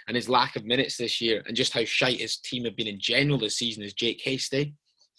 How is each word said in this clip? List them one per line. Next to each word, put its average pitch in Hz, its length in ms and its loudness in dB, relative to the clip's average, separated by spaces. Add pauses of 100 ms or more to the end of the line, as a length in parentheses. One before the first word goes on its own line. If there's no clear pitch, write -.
and 110 100 -4
his 110 120 0
lack 127 280 4
of 107 80 -4
minutes 120 320 0
this 117 240 -2
year, 113 260 2
and 113 100 -6
just 123 180 0
how 120 100 2
shite 123 360 2
his 113 180 -4
team 123 260 -6
have 107 120 -4
been 113 100 -4
in 101 140 -6
general 135 380 4
this 107 180 -2
season 110 260 -4
is 101 100 -8
Jake - 300 -2
Hastie. 135 520 -2 (440)